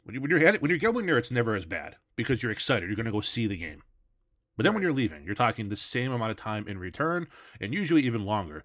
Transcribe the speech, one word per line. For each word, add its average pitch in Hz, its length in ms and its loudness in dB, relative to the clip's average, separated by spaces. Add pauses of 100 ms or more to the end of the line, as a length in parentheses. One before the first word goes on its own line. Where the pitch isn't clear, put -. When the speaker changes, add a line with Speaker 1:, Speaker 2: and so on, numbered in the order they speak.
Speaker 1:
when 107 120 -10
you, 131 60 -6
when 143 80 -2
you're 170 100 4
headed, 180 220 6
when 147 80 2
you're 170 100 2
going 226 260 0
there, 160 120 4
it's 117 140 0
never 113 240 2
as 87 100 -4
bad 80 320 -8 (180)
because 120 260 0
you're 113 100 -2
excited. 101 360 0
You're 104 80 -2
gonna 113 160 -2
go 104 100 0
see 113 260 0
the 98 100 -4
game. 78 260 -10 (720)
But 110 60 2
then 196 100 6
when 214 80 -2
Speaker 2:
Right. 185 60 2
Speaker 1:
you're 156 80 2
leaving, 80 300 -2
you're 101 100 -4
talking 113 340 0
the 101 60 -6
same 127 360 -2
amount 113 200 -2
of 107 60 -8
time 107 300 -6
in 101 100 -8
return 156 500 -4 (320)
and 104 140 -6
usually 165 300 4
even 117 220 0
longer 90 400 -2